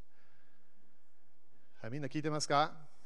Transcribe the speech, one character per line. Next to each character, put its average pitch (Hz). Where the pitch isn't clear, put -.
は 113
い、 -
み 135
ん 151
な 135
聞 151
い -
て 151
ま 151
す -
か？ 151